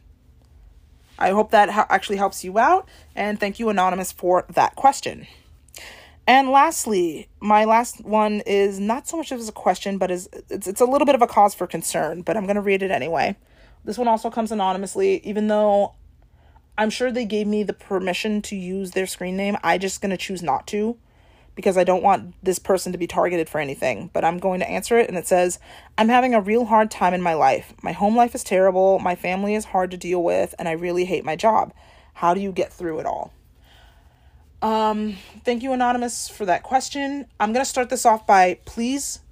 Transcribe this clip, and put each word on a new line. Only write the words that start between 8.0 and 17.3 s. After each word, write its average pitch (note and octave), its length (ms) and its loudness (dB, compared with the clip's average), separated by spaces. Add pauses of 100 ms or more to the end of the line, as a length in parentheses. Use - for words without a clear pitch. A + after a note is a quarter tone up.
one G#3 360 0
is G3 400 0
not A3+ 260 -4
so E4 120 -8
much D4+ 120 -8
as A#3 180 -8
a G#3 40 -14
question, G3 460 -2
but F#3 120 0
is, F3+ 180 -6 (220)
it's, G3 160 -8
it's G3+ 140 -2
a B3 60 6
little C#4 200 2
bit C#4 80 4
of A#3 80 4
a A#3+ 40 4
cause G3+ 280 4
for F3+ 120 -6
concern, E3 560 -6
but E3 140 -2
I'm G3 100 -4
gonna G3+ 140 0
read G3 220 0
it F#3+ 80 -2
anyway. D#3 460 -2 (480)
This G#3+ 140 -8
one A#3+ 100 0
also A3+ 220 0
comes A3+ 200 -4
anonymously, F#3+ 720 -2
even G#3+ 240 -2
though G#3 460 2 (840)
I'm G#3+ 120 0
sure B3 220 -2
they A#3+ 140 -4
gave G#3 200 -2